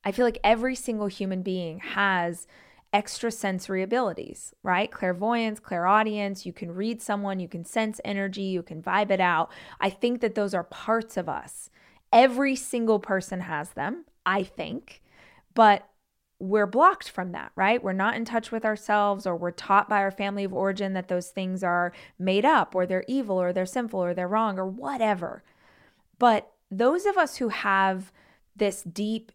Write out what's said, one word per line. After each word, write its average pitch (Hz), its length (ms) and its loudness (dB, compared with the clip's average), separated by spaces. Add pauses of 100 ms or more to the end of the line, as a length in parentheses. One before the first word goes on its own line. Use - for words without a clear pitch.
I 202 80 -2
feel 240 140 2
like 233 180 0
every 233 320 2
single 214 320 -4
human 190 340 -4
being 180 380 -6
has 185 680 -2 (480)
extrasensory 196 880 -2
abilities, 220 800 -4
right? 190 260 0
Clairvoyance, 214 720 -2
clairaudience, 202 840 0
you 180 80 -10
can 170 200 -10
read 220 280 -6
someone, 202 400 -4
you 175 80 -8
can 170 160 -10
sense 220 400 -4
energy, 196 380 -4
you 185 200 -4
can 160 180 -14
vibe 196 300 0
it 190 80 2
out. 170 320 2 (300)
I - 80 0
think 240 320 -2
that 220 140 -2
those 202 180 -2
are 175 100 -2
parts 226 540 -2
of 170 100 -4
us. - 420 -10 (440)
Every 262 420 6
single 226 440 0
person 190 420 -4
has 165 300 -6
them, 269 340 -6 (200)
I 185 180 2
think, - 580 -12 (520)
but 214 360 6 (500)
we're 202 280 2
blocked 285 420 4
from 180 240 -8
that, - 240 -10
right? 208 260 2
We're 190 80 -2
not 196 240 0
in 226 80 -4
touch 226 260 -4
with 220 140 -6
ourselves, 208 640 0
or 175 80 -2
we're 175 160 -4
taught - 380 2
by 214 80 2
our 196 140 2
family 202 340 -4
of 190 80 -6
origin 190 400 -2
that 185 160 -6
those 180 220 -4
things 185 340 -4
are 175 260 2 (260)
made 190 280 2
up, 277 300 4
or 180 100 2
they're 185 240 -2
evil, 214 320 0
or 180 100 0
they're 185 140 0
sinful, 214 360 -4
or 180 120 0
they're 180 120 -2
wrong, 208 320 0
or 190 100 -4
whatever. 214 760 -2 (720)
But 226 320 4 (220)
those 262 340 2
of 392 120 2
us 311 200 0
who 233 120 0
have 190 640 2 (420)
this 196 280 -2
deep 214 520 -6